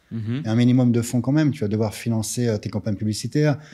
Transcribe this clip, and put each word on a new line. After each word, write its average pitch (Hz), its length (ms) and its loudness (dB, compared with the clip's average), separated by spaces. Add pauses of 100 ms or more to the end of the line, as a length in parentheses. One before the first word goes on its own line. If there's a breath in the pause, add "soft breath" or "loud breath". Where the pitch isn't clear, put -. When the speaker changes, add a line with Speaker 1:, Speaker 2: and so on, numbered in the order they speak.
(120)
Speaker 1:
Mhm. 113 320 -6
Speaker 2:
et 110 60 -6
un 110 60 2
minimum 123 360 4
de 117 100 2
fonds 120 200 -2
quand 131 100 -2
même. 151 200 4
Tu - 100 -6
vas 104 60 -2
devoir 107 260 0
financer, 113 540 -4
euh, 110 100 0
tes 104 120 -6
campagnes 104 260 -4
publicitaires. 143 640 -2 (140 loud breath)